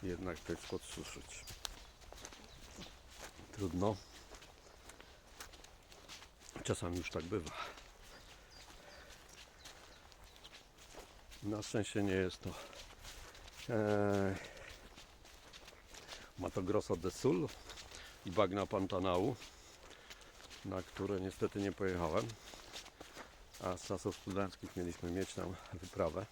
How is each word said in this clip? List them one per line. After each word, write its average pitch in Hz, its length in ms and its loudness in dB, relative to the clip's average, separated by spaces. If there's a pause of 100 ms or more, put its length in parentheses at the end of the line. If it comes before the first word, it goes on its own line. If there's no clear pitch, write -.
jednak 87 360 0
też 85 200 0
podsuszyć. - 840 -6 (2000)
Trudno. 95 440 4 (2750)
Czasami 90 340 4
już 85 120 -2
tak 82 140 0
bywa. 87 280 0 (4000)
Na 104 180 2
szczęście 104 420 4
nie 98 100 6
jest 92 280 4
to, 95 80 0 (1200)
e, 101 680 8 (2000)
Mato 92 240 2
Grosso 98 320 6
do 87 160 2
Sul 151 360 6 (800)
i 98 60 -2
bagna 95 360 6
Pantanału, 95 680 6 (1300)
na 95 160 0
które 98 400 0
niestety 98 380 2
nie 98 120 4
pojechałem. 90 560 4 (1400)
A 92 140 2
z - 60 -8
czasów 95 320 0
studenckich 95 600 -2
mieliśmy 87 360 0
mieć 92 220 2
tam 92 220 -2 (180)
wyprawę. 90 580 0